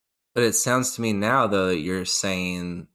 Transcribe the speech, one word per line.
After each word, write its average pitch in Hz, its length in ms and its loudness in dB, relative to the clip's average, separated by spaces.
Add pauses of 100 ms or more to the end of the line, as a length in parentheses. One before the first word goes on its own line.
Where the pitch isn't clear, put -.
(340)
But 120 80 2
it 107 120 4
sounds 127 420 0
to 117 40 -8
me 113 120 0
now, 113 340 2
though, 95 220 2
that 90 100 2
you're 92 260 -2
saying 90 920 -4